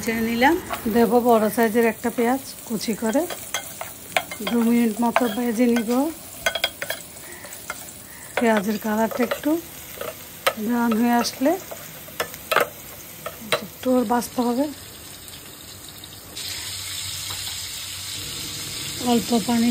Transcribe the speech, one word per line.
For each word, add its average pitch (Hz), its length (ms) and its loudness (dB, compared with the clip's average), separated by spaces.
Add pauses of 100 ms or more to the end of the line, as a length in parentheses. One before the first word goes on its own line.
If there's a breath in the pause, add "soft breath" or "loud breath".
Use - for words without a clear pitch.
চেড়ে 226 260 0
নিলাম। 247 260 6 (380)
দেব 233 180 8 (160)
বড় 220 180 8 (100)
সাইজের 233 380 6
একটা - 240 -2
পেঁয়াজ 247 260 4 (240)
কুচি 220 340 -2
করে, 226 200 2 (1300)
দু 233 80 4 (100)
মিনিট 233 260 6 (100)
মতো 233 200 4 (120)
ভেজে 240 380 2
নিব। 233 160 2 (2500 loud breath)
পেঁয়াজের 214 480 4
কালারটা 220 440 2
একটু - 200 0 (1160)
ব্রাউন 233 320 2
হয়ে 240 240 4
আসলে 262 300 2 (2250)
একটু - 300 -6
ওর 254 160 6
ভাজতে 240 360 0
হবে। 247 180 2 (4000)
অল্প 233 180 4 (180)
পানি 233 240 4